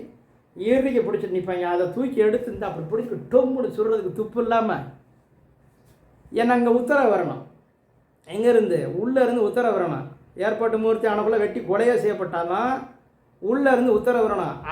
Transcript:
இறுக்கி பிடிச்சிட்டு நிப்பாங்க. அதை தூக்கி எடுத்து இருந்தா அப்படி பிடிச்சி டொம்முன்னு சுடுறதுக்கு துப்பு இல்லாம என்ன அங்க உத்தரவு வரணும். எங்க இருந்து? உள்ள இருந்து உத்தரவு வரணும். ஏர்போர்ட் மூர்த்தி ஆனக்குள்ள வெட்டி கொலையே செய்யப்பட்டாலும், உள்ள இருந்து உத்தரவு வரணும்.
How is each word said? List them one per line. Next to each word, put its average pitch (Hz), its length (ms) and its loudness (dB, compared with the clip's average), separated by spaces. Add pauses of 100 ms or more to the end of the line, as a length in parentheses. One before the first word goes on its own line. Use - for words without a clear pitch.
(560)
இறுக்கி 247 440 2
பிடிச்சிட்டு 196 360 -4
நிப்பாங்க. 180 260 -2
அதை 175 300 0
தூக்கி 247 340 -2
எடுத்து 226 220 0
இருந்தா 202 200 -8
அப்படி 160 180 -8
பிடிச்சி 240 320 -6 (120)
டொம்முன்னு 254 460 2
சுடுறதுக்கு 214 360 -2
துப்பு 214 300 -6
இல்லாம 220 360 0 (1500)
என்ன 240 220 2
அங்க 240 160 2
உத்தரவு 247 440 4
வரணும். 156 280 -4 (840)
எங்க 208 200 -2
இருந்து? 208 300 4 (200)
உள்ள 247 240 -2
இருந்து 240 240 2
உத்தரவு 226 300 0
வரணும். 151 300 -2 (300)
ஏர்போர்ட் 220 460 0
மூர்த்தி 220 260 0
ஆனக்குள்ள 214 320 0
வெட்டி 208 220 -2
கொலையே 220 340 2
செய்யப்பட்டாலும், 185 760 -2 (680)
உள்ள 254 300 0
இருந்து 247 260 4
உத்தரவு 233 280 2
வரணும். 175 300 -4 (160)